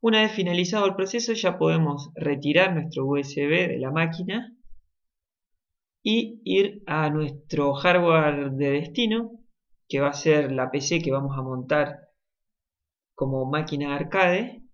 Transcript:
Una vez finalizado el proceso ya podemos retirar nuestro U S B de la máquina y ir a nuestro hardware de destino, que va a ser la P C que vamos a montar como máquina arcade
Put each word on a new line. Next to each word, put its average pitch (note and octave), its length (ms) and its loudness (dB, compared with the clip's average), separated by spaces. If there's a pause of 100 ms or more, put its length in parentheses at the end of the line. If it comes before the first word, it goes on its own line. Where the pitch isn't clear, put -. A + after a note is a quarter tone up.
Una A3 220 4
vez G#3+ 100 2
finalizado F3+ 540 0
el F#3+ 80 2
proceso A3+ 400 -2
ya F#3 240 0
podemos D#3+ 560 2
retirar D3 580 2
nuestro C3+ 320 -4
U C#3 140 2
S C#3+ 280 -4
B D#3+ 220 2
de A#2+ 100 -4
la C3 120 -4
máquina E3+ 600 -4 (1500)
y A3 420 0
ir G3 420 0
a D3+ 240 0
nuestro D3 640 -2
hardware D#3 800 2
de C#3 180 0
destino, A3 640 -2 (580)
que C#3 100 -2
va C#3+ 80 2
a C#3+ 60 -4
ser D3+ 380 2
la C3 180 -2
P C#3+ 100 -2
C E3 220 0
que C#3+ 100 0
vamos C3+ 240 -2
a C3+ 60 -6
montar C3 560 -2 (1160)
como C3 300 -2
máquina D3 500 -4
arcade F#3 680 0 (120)